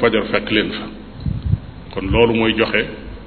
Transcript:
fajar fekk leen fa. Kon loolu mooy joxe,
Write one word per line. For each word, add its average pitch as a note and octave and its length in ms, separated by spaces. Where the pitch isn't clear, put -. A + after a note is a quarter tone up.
fajar A2 320
fekk G#2 180
leen G#2 220
fa. - 140
Kon F#2+ 180
loolu A#2 240
mooy A2+ 220
joxe, A2 300